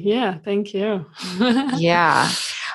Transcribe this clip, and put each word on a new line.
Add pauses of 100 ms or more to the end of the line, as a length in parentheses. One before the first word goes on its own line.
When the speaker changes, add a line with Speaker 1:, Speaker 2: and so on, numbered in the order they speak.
Speaker 1:
Yeah,
thank
you. (320)
<laughs>
Speaker 2:
Yeah. (440)